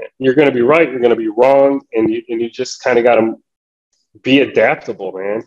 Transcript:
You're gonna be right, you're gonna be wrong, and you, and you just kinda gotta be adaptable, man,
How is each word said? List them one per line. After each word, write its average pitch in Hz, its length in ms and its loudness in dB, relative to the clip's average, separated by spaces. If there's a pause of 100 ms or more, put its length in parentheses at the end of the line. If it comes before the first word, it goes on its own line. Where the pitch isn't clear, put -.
(200)
You're 131 160 0
gonna 143 160 4
be 127 100 0
right, 151 280 2
you're 127 100 -8
gonna 120 160 2
be 110 140 -4
wrong, 139 520 2 (120)
and 110 200 0
you, 113 160 -6
and 117 100 -6
you 117 120 -6
just - 320 -10
kinda 120 180 0
gotta 113 320 2 (880)
be 139 180 2
adaptable, 113 720 -2
man, 98 360 -8